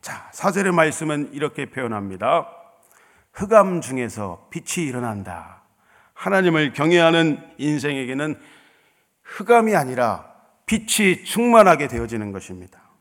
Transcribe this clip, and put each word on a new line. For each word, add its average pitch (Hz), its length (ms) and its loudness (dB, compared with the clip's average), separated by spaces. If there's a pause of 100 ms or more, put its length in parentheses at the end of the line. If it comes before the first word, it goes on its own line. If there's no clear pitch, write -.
자, - 320 -16
사 - 180 -2
절의 190 220 -2
말씀은 156 600 0
이렇게 139 340 -6
표현합니다. 113 800 -4 (840)
"흑암 190 480 2
중에서 110 680 -8
빛이 165 360 -6
일어난다." 98 760 -8 (520)
하나님을 170 580 2
경외하는 165 720 2 (160)
인생에게는 139 800 -4 (840)
흑암이 220 520 2
아니라 123 480 -2 (400)
빛이 214 600 0
충만하게 202 640 4
되어지는 113 440 -6
것입니다. 92 480 -14 (200)